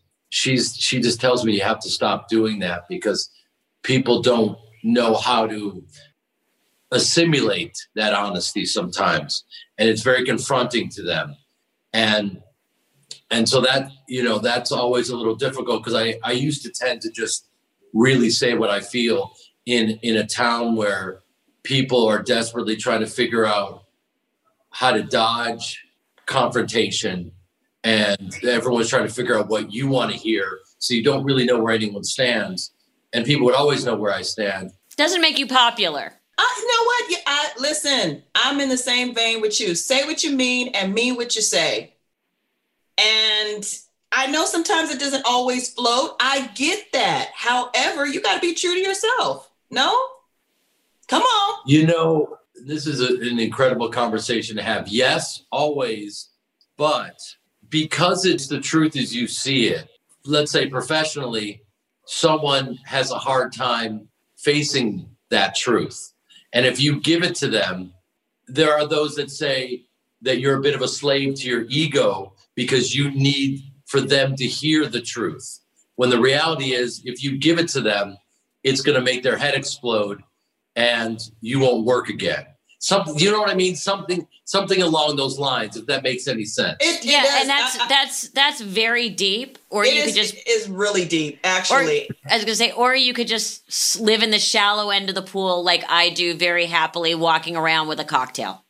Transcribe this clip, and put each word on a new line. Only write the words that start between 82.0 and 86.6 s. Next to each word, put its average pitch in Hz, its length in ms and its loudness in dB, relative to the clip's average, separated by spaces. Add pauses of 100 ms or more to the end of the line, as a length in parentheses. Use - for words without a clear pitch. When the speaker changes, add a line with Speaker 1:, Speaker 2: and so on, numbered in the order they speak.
Speaker 1:
again. 78 360 -4 (340)
Something, 156 380 0
you 190 140 4
know 214 80 2
what 208 100 0
I 196 60 0
mean? 185 200 2
Something, 180 520 -4 (160)
something 196 380 0
along 156 340 2
those 135 240 -2
lines, 120 360 -2
if 110 120 -12
that 135 160 -2
makes 127 240 -2
any 113 180 -4
sense. 98 360 -2